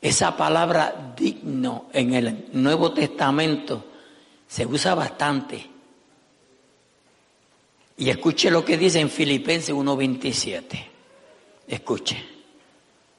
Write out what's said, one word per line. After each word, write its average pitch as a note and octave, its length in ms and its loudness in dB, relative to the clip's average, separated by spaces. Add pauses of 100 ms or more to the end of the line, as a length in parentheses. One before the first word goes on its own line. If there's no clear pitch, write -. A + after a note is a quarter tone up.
Esa D3+ 340 2
palabra D#3 800 2
digno B2+ 760 -4
en B2+ 220 2
el A#2 380 -2
Nuevo D#3 420 4
Testamento D3 920 0 (640)
se - 160 -4
usa C#3+ 300 0
bastante. C#3+ 760 -4 (2250)
Y C3 100 0
escuche D#3 420 2
lo E3+ 140 4
que E3 140 2
dice E3+ 200 4
en D3+ 120 2
Filipenses D#3+ 640 0
uno C#3 200 0
veintisiete. C3 920 -4 (800)
Escuche. - 560 -6 (960)